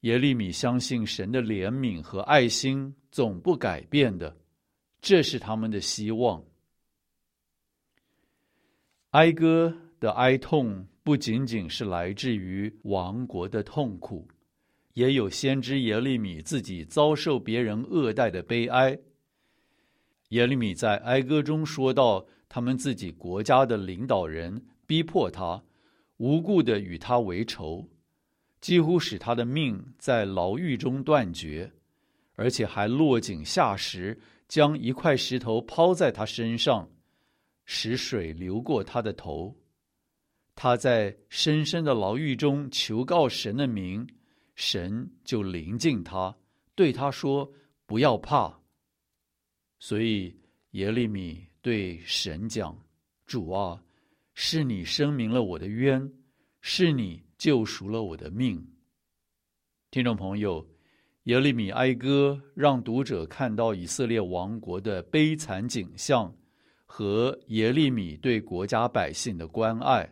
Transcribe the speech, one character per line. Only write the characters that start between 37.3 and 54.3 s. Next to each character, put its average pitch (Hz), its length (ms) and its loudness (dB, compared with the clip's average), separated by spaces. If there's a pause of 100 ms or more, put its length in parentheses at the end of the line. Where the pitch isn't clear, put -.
使 - 320 -4
水 92 360 -4
流 92 280 -6
过 135 240 -2
他 120 180 -4
的 104 100 -4
头。 82 440 -10 (960)
他 123 220 2
在 110 400 2 (120)
深 156 360 0
深 165 180 -2
的 143 120 2
牢 104 220 0
狱 143 200 -2
中 143 340 0
求 113 340 -2
告 160 240 4
神 107 280 -4
的 139 100 0
名， 101 400 -4 (480)
神 101 560 -4 (140)
就 110 180 -2
临 92 360 -6
近 131 260 0
他， 92 320 -6 (380)
对 165 180 4
他 131 180 -4
说 139 400 -2 (360)
：“不 107 120 -2
要 127 200 4
怕。” 110 360 0 (1300)
所 107 200 -2
以 104 340 -2 (360)
耶 101 180 -2
利 117 160 0
米 92 360 -8 (200)
对 98 420 -2
神 92 420 -6
讲 95 320 -6 (480)
：“主 95 220 -6
啊， 92 340 -4 (520)